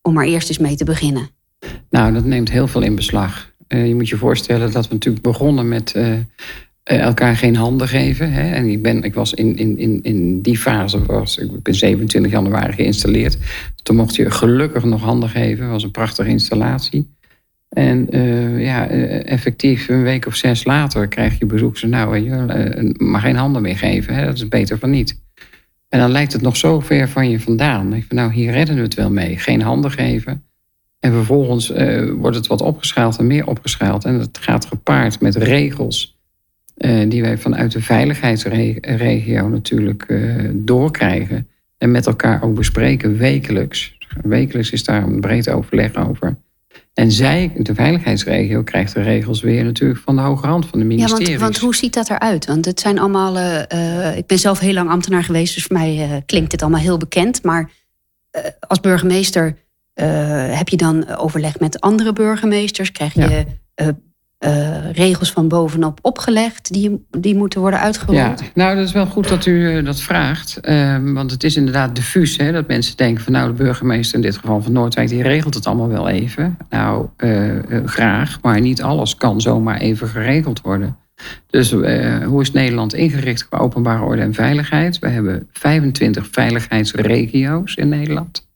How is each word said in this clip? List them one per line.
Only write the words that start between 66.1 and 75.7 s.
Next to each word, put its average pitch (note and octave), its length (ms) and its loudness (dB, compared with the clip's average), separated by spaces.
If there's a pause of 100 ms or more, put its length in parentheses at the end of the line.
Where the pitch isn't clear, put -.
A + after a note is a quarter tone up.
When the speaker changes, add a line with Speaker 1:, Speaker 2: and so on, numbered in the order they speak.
Speaker 1:
die, G3+ 320 0 (140)
die G3+ 160 2
moeten G3 240 0
worden F#3+ 200 2
uitgerold? G#3 380 0
Speaker 2:
Ja, B2 180 2 (180)
nou, F#3 220 4
dat G3 120 0
is F3 40 -6
wel G3 140 2
goed G3 220 -2
dat F3+ 180 0
u, E3+ 320 4
eh, D3 80 0
dat C#3 160 -4
vraagt. D#3+ 560 -2
Ehm, C#3 560 2
want C3 180 -2
het B2+ 120 -4
is D#3 120 2
inderdaad C3 400 2
diffuus, C#3 420 2
hè, D3 140 2
dat D#3+ 160 -2
mensen A#2+ 300 -2
denken A#2 260 0
van, B2+ 100 0
"Nou, B2+ 220 2
de C3 80 0
burgemeester, B2 520 0
in A#2+ 60 2
dit G2 160 0
geval G#2+ 240 -2
van A2 100 -2
Noordwijk, A#2 380 0
die B2 140 0
regelt D3 300 2
het G#2+ 140 -6
allemaal A#2 220 0